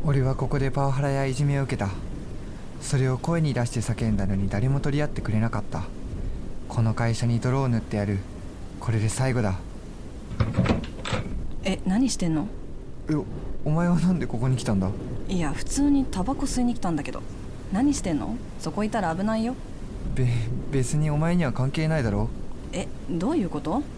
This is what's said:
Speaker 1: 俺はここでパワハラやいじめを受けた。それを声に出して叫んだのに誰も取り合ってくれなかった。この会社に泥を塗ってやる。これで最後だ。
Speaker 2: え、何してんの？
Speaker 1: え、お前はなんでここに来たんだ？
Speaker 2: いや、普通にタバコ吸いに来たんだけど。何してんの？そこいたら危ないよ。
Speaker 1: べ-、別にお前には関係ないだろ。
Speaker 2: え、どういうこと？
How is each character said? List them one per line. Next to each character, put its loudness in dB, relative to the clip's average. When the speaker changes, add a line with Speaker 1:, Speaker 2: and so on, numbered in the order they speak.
Speaker 1:
俺 4
は 2
こ -2
こ 2
で 2
パ 0
ワ 2
ハ 2
ラ 2
や 2
い 0
じ 2
め 2
を 2
受 -2
け -
た。 0
そ 0
れ 4
を 2
声 0
に 2
出 2
し -2
て -2
叫 0
ん 2
だ 2
の 2
に 2
誰 2
も 2
取 0
り 2
合 2
っ 0
て -4
く -2
れ 4
な 4
か -2
っ -4
た。 -2
こ 0
の 4
会 2
社 0
に 4
泥 2
を 2
塗 2
っ 0
て -4
や 2
る。 2
こ 0
れ 2
で 2
最 2
後 2
だ。 2
Speaker 2:
え、 0
何 4
し -2
て 2
ん 2
の？ 0
Speaker 1:
え、 2
お 2
前 4
は 6
な 4
ん 2
で -2
こ -2
こ 2
に 4
来 -2
た 2
ん 4
だ？ 2
Speaker 2:
い 2
や、 2
普 -2
通 2
に 6
タ -2
バ 0
コ -4
吸 0
い 4
に 2
来 -2
た 0
ん 0
だ -2
け -6
ど。 -8
何 4
し -2
て -2
ん 0
の？ -4
そ -4
こ 0
い 0
た 0
ら 0
危 -2
な 2
い 0
よ。 -2
Speaker 1:
べ-、 2
別 2
に 2
お 2
前 4
に 4
は 2
関 0
係 0
な 2
い 2
だ 2
ろ。 2
Speaker 2:
え、 -4
ど 0
う 2
い 2
う -2
こ -4
と？ 0